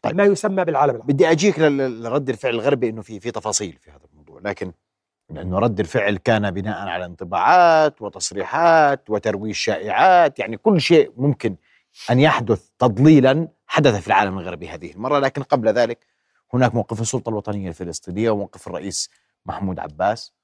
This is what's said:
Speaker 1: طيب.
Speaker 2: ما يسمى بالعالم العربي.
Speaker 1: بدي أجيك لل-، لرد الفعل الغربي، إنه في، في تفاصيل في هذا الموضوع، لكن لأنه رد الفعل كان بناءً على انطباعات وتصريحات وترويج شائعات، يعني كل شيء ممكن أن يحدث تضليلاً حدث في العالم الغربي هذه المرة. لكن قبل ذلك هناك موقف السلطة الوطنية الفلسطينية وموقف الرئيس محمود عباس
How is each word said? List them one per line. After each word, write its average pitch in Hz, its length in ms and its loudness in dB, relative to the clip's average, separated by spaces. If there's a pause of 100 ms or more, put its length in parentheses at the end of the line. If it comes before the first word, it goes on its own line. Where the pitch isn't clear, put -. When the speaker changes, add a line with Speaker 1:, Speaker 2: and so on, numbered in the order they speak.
Speaker 1:
طيب. - 140 -4
Speaker 2:
ما 202 80 2
يسمى 196 420 0
بالعالم 143 300 0
العربي. 139 180 -4
Speaker 1:
بدي 160 180 4
أجيك 165 280 2
لل-، 135 440 0
لرد 127 260 -4
الفعل 123 240 -4
الغربي، 120 360 0
إنه 110 120 -10
في، 104 180 -16
في 117 120 -8
تفاصيل 104 500 -6
في 76 100 -20
هذا 71 200 -20
الموضوع، 73 320 -20
لكن 95 280 -6 (580)
لأنه 90 300 -6
رد 107 200 0
الفعل 104 380 -2
كان 104 340 -2
بناءً 98 360 -8
على 90 180 -8
انطباعات 143 960 2
وتصريحات 139 1080 0
وترويج 104 460 -4
شائعات، 135 840 2
يعني 107 180 -6
كل 196 240 2
شيء - 360 4
ممكن 123 380 -2 (560)
أن 123 80 4
يحدث 120 500 0 (100)
تضليلاً 135 680 4 (180)
حدث 131 360 2
في 82 60 -14
العالم 98 320 0
الغربي 87 300 -12
هذه 78 220 -14
المرة. 123 280 -4
لكن 135 240 -2
قبل 117 260 0
ذلك 117 300 0 (540)
هناك 123 220 2
موقف 113 260 -4
السلطة 117 280 -6
الوطنية 104 400 -8
الفلسطينية 90 600 -6
وموقف 101 380 -6
الرئيس 90 420 -10 (360)
محمود 92 340 -8
عباس 92 540 -4 (100)